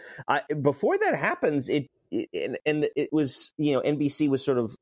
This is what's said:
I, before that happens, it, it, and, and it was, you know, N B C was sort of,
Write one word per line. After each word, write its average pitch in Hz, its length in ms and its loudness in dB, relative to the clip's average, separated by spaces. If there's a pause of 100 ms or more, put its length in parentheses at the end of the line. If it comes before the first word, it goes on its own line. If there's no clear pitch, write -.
(280)
I, 139 140 2 (200)
before 202 340 2
that 381 200 2
happens, 151 540 0
it, 139 180 0 (240)
it, - 200 -4
and, 98 320 -4
and 151 300 0
it 143 180 -2
was, 147 460 0
you 147 140 2
know, 127 80 2
N 147 180 0
B 147 100 0
C 147 200 0
was 135 160 0
sort 131 140 2
of, 117 240 -2